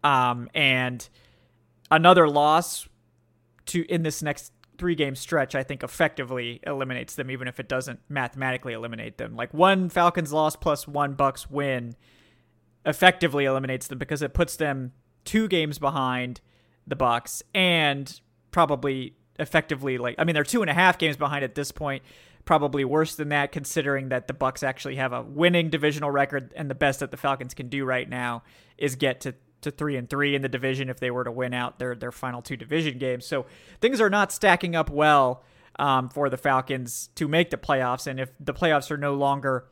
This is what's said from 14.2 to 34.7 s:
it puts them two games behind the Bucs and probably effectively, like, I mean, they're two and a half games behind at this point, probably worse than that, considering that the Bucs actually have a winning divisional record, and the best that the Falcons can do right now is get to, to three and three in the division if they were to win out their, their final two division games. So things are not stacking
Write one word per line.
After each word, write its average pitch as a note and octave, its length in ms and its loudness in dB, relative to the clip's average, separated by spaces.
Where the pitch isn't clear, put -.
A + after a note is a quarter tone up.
it C3+ 100 -6
puts E3+ 220 0
them C3+ 360 -4
two A3 220 0
games D#3 300 0
behind B2+ 640 -2
the C3 80 -6
Bucs A#2+ 480 0
and D#3 680 0
probably C3+ 680 0
effectively, C#3 600 -2
like, A#2+ 180 -4
I D3+ 60 0
mean, E3 100 0
they're D3+ 100 2
two A#3 200 0
and D#3+ 80 0
a - 20 0
half F3+ 240 6
games D3+ 200 0
behind C#3+ 280 -2
at B2+ 80 -8
this C#3+ 180 -4
point, C#3 300 -6
probably C#3+ 400 2
worse D#3 320 0
than D3 140 -6
that, C#3+ 220 0
considering C#3 580 -2
that B2+ 180 -2
the C3+ 60 -6
Bucs C3 300 -2
actually C3 320 -6
have C3 180 -2
a B2 80 -6
winning D#3+ 480 2
divisional D3 400 0
record, C#3 480 0
and D3 100 -8
the C3+ 80 -6
best C3+ 240 0
that - 120 -6
the - 60 -14
Falcons C3 360 -4
can B2+ 160 -12
do C#3 160 -4
right B2+ 240 -2
now B2 320 -6
is C3+ 180 -2
get C3 260 -2
to, C3 140 -8
to D3 100 -6
three D3 240 -4
and A#2+ 140 -6
three C#3+ 260 0
in C3+ 60 0
the C#3 80 -2
division C3 400 -4
if B2+ 100 -8
they B2+ 100 -2
were B2 140 -4
to A#2+ 80 -4
win B2 220 -4
out B2 260 -6
their, B2 160 -6
their B2 160 -10
final B2 300 -10
two C3 160 -10
division C#3+ 400 -4
games. B2+ 280 -4
So C3+ 200 -4
things A#3+ 220 2
are G#3 80 6
not G3+ 240 2
stacking F3 420 4